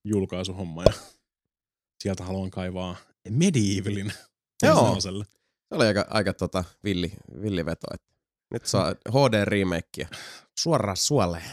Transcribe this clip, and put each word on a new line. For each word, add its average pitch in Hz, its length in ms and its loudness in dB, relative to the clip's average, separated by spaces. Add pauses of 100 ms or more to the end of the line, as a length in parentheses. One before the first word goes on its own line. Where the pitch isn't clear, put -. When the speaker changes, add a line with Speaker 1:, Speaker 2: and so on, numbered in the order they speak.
Speaker 1:
julkaisuhomma 90 760 -2
ja 101 100 8 (1080)
sieltä 92 200 -4
haluan 95 280 -6
kaivaa 92 440 -8 (340)
Medievalin 104 840 0 (500)
Speaker 2:
Joo. 302 120 8
Speaker 1:
P 165 100 6
S 104 40 4
neloselle. 95 360 -2 (440)
Speaker 2:
Se 226 60 -8
oli 151 100 4
aika, 104 240 4
aika 98 240 0
tota 92 300 -2 (200)
villi, 90 300 -2 (280)
villi 98 240 -2
veto, 80 280 -6
että - 140 -14 (460)
nyt 120 120 -6
saa 90 260 2
H 135 400 2
D-remakeä 98 760 0 (520)
suoraan 107 380 0
suoleen. 87 560 0